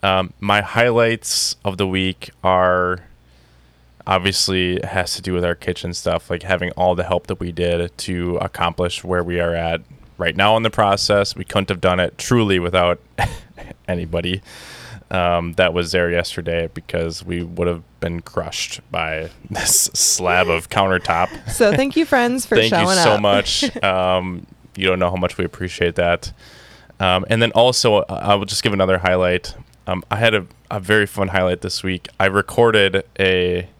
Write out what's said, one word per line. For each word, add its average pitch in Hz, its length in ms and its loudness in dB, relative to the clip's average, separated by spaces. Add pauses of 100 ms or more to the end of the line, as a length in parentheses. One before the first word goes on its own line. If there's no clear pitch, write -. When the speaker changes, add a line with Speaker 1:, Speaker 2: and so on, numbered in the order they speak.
Speaker 1:
Um, 95 380 0
my 101 220 2
highlights 117 1040 0
of 95 120 -4
the 101 100 0
week 92 420 -4 (140)
are, 90 560 2 (1040)
obviously 92 720 0
it - 80 -6
has 90 300 -4
to 95 60 -12
do 92 120 -4
with 87 100 0
our 87 120 0
kitchen 90 380 -6
stuff, 85 360 -4
like, 87 140 -4
having 90 280 -2
all 90 240 2
the 87 80 -2
help 90 240 -2
that 95 120 -6
we 87 120 -8
did 85 460 -2
to 87 400 -4
accomplish 87 680 -4
where 90 200 -2
we 87 160 -4
are 85 140 0
at 82 280 -2 (360)
right 85 180 -4
now 101 200 4
in 113 80 0
the 113 60 2
process. 101 680 2
We 95 80 -10
couldn't 98 260 -4
have 90 120 -4
done 90 180 2
it 87 180 -2
truly 107 420 2
without 87 400 2 (440)
<laughs> - 440 -18
anybody, 87 540 -4 (680)
um, 87 440 0
that 90 200 2
was 85 180 -2
there 87 200 2
yesterday, 85 640 -4
because 82 520 -6
we 87 180 -6
would 87 240 -4
have 85 160 -4 (160)
been 85 220 -6
crushed - 600 -8 (100)
by 80 380 -6 (100)
<laughs> - 100 -20
this - 340 0 (100)
slab 90 540 2
of 85 220 -2
countertop. 92 800 0
Speaker 2:
So 208 260 4
thank 269 200 0
you, 320 100 2
friends, 247 400 0
for - 100 0
Speaker 1:
Thank 113 140 4
Speaker 2:
showing 170 180 2
Speaker 1:
you 190 60 2 (100)
so 113 100 4
Speaker 2:
up. 104 80 0
Speaker 1:
much. 101 420 2 (120)
Speaker 2:
<laughs> - 80 -6
Speaker 1:
Um, 92 640 0 (300)
you 95 100 -4
don't 92 140 2
know 90 100 2
how 92 60 -4
much 90 240 -2
we 92 60 -2
appreciate 87 500 -4
that. 87 360 0 (680)
Um, 92 320 2
and 113 100 2
then 117 120 2
also, 117 420 4
uh, - 260 0
I 101 140 4
will 101 100 -2
just 101 180 -6
give 107 100 2
another 95 260 2
highlight. 90 560 0 (320)
Um, 92 240 -4
I 101 60 -2
had 113 180 2
a, 92 100 0 (240)
a 104 100 -6
very 101 280 2
fun 98 220 -4
highlight 92 320 0
this - 220 -6
week. 92 260 -6 (100)
I 95 60 4
recorded 98 800 4 (160)
a 90 500 2 (100)